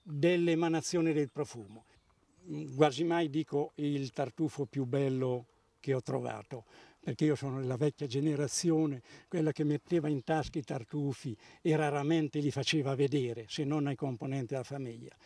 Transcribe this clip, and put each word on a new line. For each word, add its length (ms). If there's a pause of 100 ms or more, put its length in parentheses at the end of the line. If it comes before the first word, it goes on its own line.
dell'emanazione 1080
del 180
profumo. 540 (920)
Quasi 280
mai 240
dico 480
il 360
tartufo 540
più 180
bello 640 (340)
che 140
ho 60
trovato, 640 (360)
perché 240
io 100
sono 260
della 160
vecchia 300
generazione, 960 (260)
quella 220
che 140
metteva 440
in 140
tasca 360
i 40
tartufi 720 (240)
e 160
raramente 600
li 140
faceva 420
vedere, 540
se 160
non 240
ai 80
componenti 580
della 80
famiglia. 520 (120)